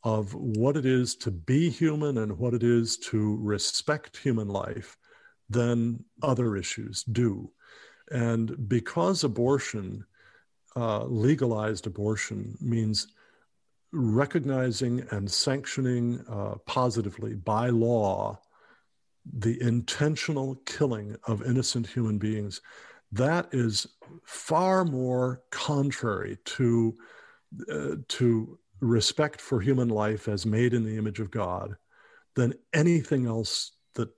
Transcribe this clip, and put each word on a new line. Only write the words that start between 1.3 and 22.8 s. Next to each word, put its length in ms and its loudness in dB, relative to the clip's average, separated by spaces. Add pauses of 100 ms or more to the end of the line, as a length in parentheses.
be 380 2
human 480 0
and 200 -2
what 160 0
it 100 0
is 340 4
to 440 0
respect 760 -2
human 320 0
life 480 -8 (520)
than 540 0 (180)
other 360 2
issues 460 -8
do. 460 0 (640)
And 560 0
because 560 0
abortion, 840 0 (720)
uh, 300 0
legalized 840 0
abortion 720 -4
means 480 0 (880)
recognizing 1160 0
and 200 -4
sanctioning, 1000 -2
uh, 260 -6 (100)
positively 680 -2
by 360 0
law 680 2 (1000)
the 220 0
intentional 960 0 (100)
killing 500 -2 (120)
of 180 0
innocent 420 0
human 300 0
beings, 440 -4 (500)